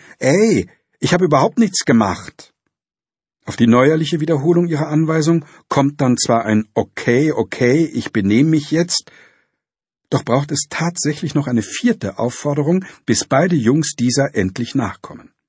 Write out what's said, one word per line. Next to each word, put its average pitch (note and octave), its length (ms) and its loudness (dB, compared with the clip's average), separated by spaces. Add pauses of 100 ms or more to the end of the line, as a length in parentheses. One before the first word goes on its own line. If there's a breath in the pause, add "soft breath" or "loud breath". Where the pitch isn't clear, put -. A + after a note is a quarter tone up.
(180 loud breath)
„Ey, D#3+ 500 2 (300 soft breath)
ich - 140 -2
habe F3+ 140 2
überhaupt D3 320 2
nichts A3 260 0
gemacht.“ - 680 -2 (920)
Auf - 100 -10
die B2 140 2
neuerliche D3 520 4
Wiederholung E3 460 2
ihrer D#3 220 -4
Anweisung D#3+ 560 2 (240 loud breath)
kommt C#3+ 320 0
dann B2+ 160 2
zwar A#2 300 0
ein G#2+ 280 0
„Okay, B2+ 580 0
okay, B2 520 0
ich - 280 -6
benehme A2 380 2
mich D#3 220 -2
jetzt“, E3+ 400 -2 (960 soft breath)
doch - 140 0
braucht C#3 280 -2
es C#3 160 -4
tatsächlich E3 680 -6
noch C#3+ 120 -2
eine A#2+ 160 0
vierte A3 560 -4
Aufforderung, D3 680 -2 (220 loud breath)
bis A2 180 0
beide E3 320 2
Jungs C#3 400 0
dieser B2+ 380 -2
endlich G2 400 -4
nachkommen. - 580 -8 (160)